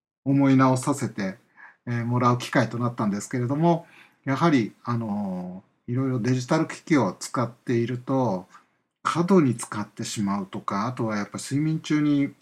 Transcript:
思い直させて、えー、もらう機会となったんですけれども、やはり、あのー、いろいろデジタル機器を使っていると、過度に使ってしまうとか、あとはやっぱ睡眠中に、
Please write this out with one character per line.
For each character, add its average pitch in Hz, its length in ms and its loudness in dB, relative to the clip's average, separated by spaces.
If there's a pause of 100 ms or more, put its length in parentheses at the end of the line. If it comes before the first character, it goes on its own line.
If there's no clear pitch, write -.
(240)
思 139 260 4
い 131 80 6
直 131 200 6
さ - 160 -2
せ 107 160 -4
て、 95 280 -6 (480)
え 123 60 -6
ー、 117 140 -2
も 120 140 0
ら 123 120 4
う 123 60 2
機 - 120 -10
会 117 200 2
と 120 80 -6
な 120 120 -2
っ 123 60 -6
た 113 100 -2
ん 101 40 2
で 101 100 -2
す - 100 -10
け 127 100 -4
れ 123 80 -2
ど 139 80 -2
も、 160 300 2 (400)
や 135 100 -2
は 165 140 2
り、 120 240 2 (100)
あ 120 140 -2
の 98 680 -6 (240)
ー、 120 60 -6
い - 20 -2
ろ 135 120 0
い - 40 -2
ろ 127 80 -2
デ 120 140 0
ジ 127 140 -2
タ 160 100 2
ル 320 100 0
機 - 140 -14
器 156 160 2
を 101 200 2
使 - 260 -4
っ 117 60 -4
て - 240 -6
い 117 140 2
る 123 100 -4
と、 127 500 -2 (560)
過 165 200 0
度 185 160 6
に 127 160 4
使 - 260 -8
っ 101 60 -8
て - 160 -12
し - 180 -6
ま 101 200 -2
う 92 40 -8
と 98 140 -10
か、 101 260 -4
あ 123 60 -4
と 120 140 -4
は 107 120 -2
や 101 60 -4
っ 98 60 -8
ぱ - 80 -12
睡 139 240 -4
眠 156 180 0
中 151 220 0
に、 143 400 2